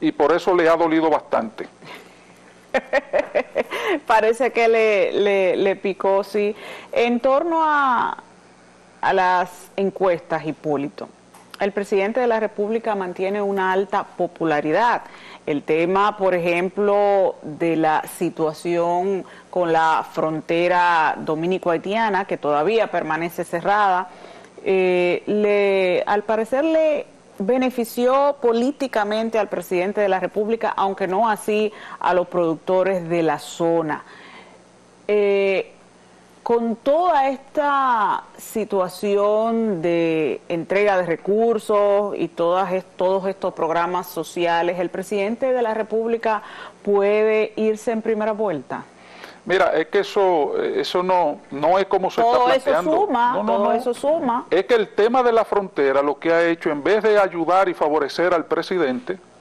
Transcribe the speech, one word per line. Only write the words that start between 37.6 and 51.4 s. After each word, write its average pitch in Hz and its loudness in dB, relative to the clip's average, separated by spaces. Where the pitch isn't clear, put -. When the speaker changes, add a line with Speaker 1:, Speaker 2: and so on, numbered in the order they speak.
Speaker 2:
situación 208 -2
de 165 0
entrega 190 0
de 180 0
recursos 202 0
y 165 -4
todas 180 0
es-, 185 -4
todos 185 0
estos 190 -6
programas 170 -2
sociales, 170 -2
¿el 175 -2
presidente 208 -2
de 247 0
la 220 0
República 220 -2
puede 214 2
irse 214 -2
en 220 -2
primera 214 -2
vuelta? 185 -6
Speaker 1:
Mira, 180 2
es 160 0
que 202 0
eso, 180 2
eso - -2
no, 180 2